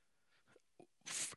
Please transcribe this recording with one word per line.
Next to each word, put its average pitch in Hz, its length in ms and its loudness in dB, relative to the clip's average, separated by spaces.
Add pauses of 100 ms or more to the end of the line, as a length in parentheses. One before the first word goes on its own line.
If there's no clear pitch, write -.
(1080)
f-, - 300 2